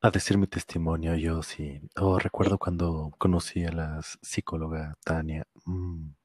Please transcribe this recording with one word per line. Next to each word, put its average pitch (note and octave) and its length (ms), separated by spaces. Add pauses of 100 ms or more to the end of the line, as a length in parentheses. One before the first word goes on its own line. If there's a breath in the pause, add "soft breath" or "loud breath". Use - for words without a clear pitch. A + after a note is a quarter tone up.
a A2+ 100
decir G2 260
mi G2 100
testimonio, E2 680
yo E2 280
sí. C#2+ 380 (160)
Oh, F#2+ 220
recuerdo - 380
cuando E2 600
conocí F2 480
a E2 60
la D#2+ 280
s-, - 220
psicóloga D#2+ 840
Tania. D#2 440 (180)
Mm. F2 440 (160)